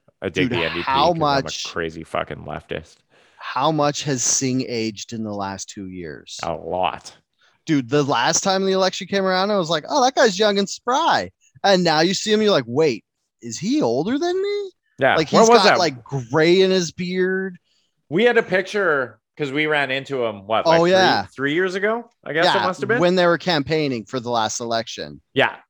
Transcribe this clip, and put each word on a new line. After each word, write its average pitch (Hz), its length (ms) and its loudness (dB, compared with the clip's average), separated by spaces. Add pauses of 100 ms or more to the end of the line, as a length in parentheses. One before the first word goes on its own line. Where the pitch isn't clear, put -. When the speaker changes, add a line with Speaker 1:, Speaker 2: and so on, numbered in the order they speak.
(220)
Speaker 1:
I 98 80 -6
dig 90 180 0
Speaker 2:
Dude, 85 100 -4
Speaker 1:
the 82 60 -2
N 82 80 -2
D 82 60 -8
P 87 40 -4
Speaker 2:
how 139 260 2
Speaker 1:
'cause 175 80 0
I'm - 0 -
a 143 260 0
Speaker 2:
much - 240 -10
Speaker 1:
crazy 82 380 -8
fucking 82 420 -6
leftist. 80 500 -10 (400)
Speaker 2:
How 139 340 -2
much 147 340 0
has 135 180 -2
Singh 131 440 -2
aged 113 460 -6
in 113 120 -8
the 104 100 -6
last 98 340 -8
two 98 220 -14
years? 80 520 -14
Speaker 1:
A 82 120 -4
lot. 85 600 -6 (520)
Speaker 2:
Dude, 135 240 0
the 147 120 2
last 135 400 0
time 190 220 0
the 190 80 0
election 190 340 -2
came 196 180 -2
around, 185 260 0
I 202 80 0
was 160 100 -2
like, 160 200 -2
"Oh, 285 140 2
that 262 120 2
guy's 226 240 4
young 202 200 2
and 196 100 0
spry." 240 640 0 (320)
And 185 220 4
now 156 160 4
you 175 140 2
see - 180 -4
him, 214 80 4
you're 208 100 2
like, 147 160 2
"Wait, 123 380 0 (380)
is 117 160 -12
he 269 240 -2
older 156 360 0
than 359 240 -2
me?" 403 280 -6 (280)
Speaker 1:
Yeah. 131 180 4
Speaker 2:
Like, 156 140 0
Speaker 1:
When 175 120 6
Speaker 2:
he's 226 80 8
Speaker 1:
was 240 80 8
Speaker 2:
got, 196 60 6
Speaker 1:
that? 165 140 6
Speaker 2:
like, 143 260 0
gray 156 580 2
in 190 80 4
his 185 220 0
beard. 185 680 -4 (500)
Speaker 1:
We 196 160 2
had 240 140 4
a 214 40 4
picture 165 760 -2 (180)
'cause 147 140 -6
we 151 160 -2
ran 143 240 0
into 135 340 -4
him, 104 220 -6
what, 107 200 0
Speaker 2:
Oh, 160 40 6
Speaker 1:
like, 165 120 6
three, 175 100 4
Speaker 2:
yeah. 143 420 4
Speaker 1:
three 139 200 -2
years 180 200 -2
ago? 220 340 -4 (140)
I - 100 -10
guess 165 220 2
it - 40 -
Speaker 2:
Yeah, - 80 0
Speaker 1:
must 180 140 -4
have 190 80 -4
been. 226 120 0
Speaker 2:
when 180 160 4
they 175 100 4
were 170 120 4
campaigning 147 640 -2
for 131 160 -6
the 117 100 -6
last 110 300 -2
election. 113 600 -6 (120)
Speaker 1:
Yeah. 127 240 0 (140)